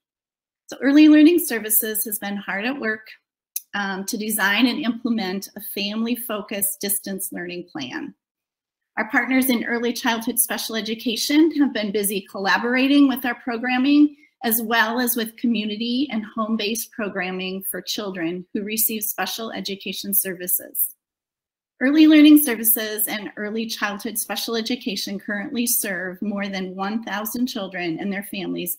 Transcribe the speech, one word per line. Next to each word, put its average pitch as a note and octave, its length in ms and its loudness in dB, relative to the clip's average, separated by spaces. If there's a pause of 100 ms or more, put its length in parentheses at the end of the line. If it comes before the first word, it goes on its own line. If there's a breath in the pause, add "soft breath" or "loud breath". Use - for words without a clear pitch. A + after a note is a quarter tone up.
(680)
So - 120 -14
Early D4 280 8
Learning D4+ 320 10
Services A3 640 -2
has G#3 160 -6
been G3+ 160 -6
hard G3 280 -6
at C4+ 140 -4
work, A3 300 -6 (680)
um, G3 300 -4
to A3+ 120 -6
design G#3 520 2
and G#3+ 160 -2
implement G#3+ 720 -4
a G#3 40 -14
family-focused G#3+ 1200 -4
distance G3 520 -6
learning F3 400 -10
plan. - 420 -10 (840)
Our A3 120 -4
partners B3+ 400 2
in A#3 160 2
early A#3 280 -2
childhood A#3 480 -2
special A3 340 -2
education A3+ 800 0
have C#4+ 160 2
been G#3 200 -4
busy G3+ 300 -2
collaborating B3 840 2
with A#3+ 160 -4
our A#3+ 120 -2
programming, B3+ 800 2 (280 loud breath)
as A#3 160 0
well A3+ 380 2
as A#3+ 180 0
with A3+ 200 -4
community A#3 760 -2
and G#3+ 140 -4
home-based A3 640 -4
programming F#3 800 -6
for F3+ 100 -8
children F#3 720 -6
who A3 100 -4
receive A3 420 -2
special - 480 -6
education G3 600 -8
services. - 760 -4 (920)
Early D4+ 280 6
Learning D4+ 340 10
Services A3 640 -2
and G3+ 320 -8
Early G#3+ 260 -4
Childhood G#3+ 540 -6
Special A3 360 -6
Education A3 640 -4
currently G#3 480 -4
serve F#3 540 -4
more G3+ 280 -4
than F#3+ 260 -6
one G3+ 280 -4
thousand A3 440 -4
children F#3 540 -6
and G3+ 120 -4
their G3 120 -6
families F3 540 -8